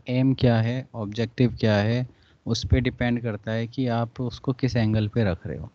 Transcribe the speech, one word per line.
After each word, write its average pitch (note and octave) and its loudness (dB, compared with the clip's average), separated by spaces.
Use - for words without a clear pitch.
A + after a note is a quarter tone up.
एम C3 2
क्या B2 4
है, A#2+ -2
objective A2+ -2
क्या A2 4
है, A#2 2
उस A#2 -2
पे C3 4
depend A#2+ 0
करता A2 -6
है A2+ -2
कि B2+ -4
आप A#2 -2
उसको B2+ -6
किस B2+ -2
angle A2 2
पे A2+ 0
रख F2 -2
रहे D2+ -8
हो। E2+ -12